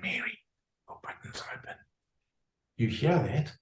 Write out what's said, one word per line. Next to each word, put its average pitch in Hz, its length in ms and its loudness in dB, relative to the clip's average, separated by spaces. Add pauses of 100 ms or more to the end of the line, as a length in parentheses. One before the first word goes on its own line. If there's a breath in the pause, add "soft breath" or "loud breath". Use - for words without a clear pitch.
Mary, - 360 -4 (500)
your - 140 -16
button's - 400 -12 (100)
open. - 220 -12 (1000)
You 113 120 2
hear 165 300 4
that 143 440 2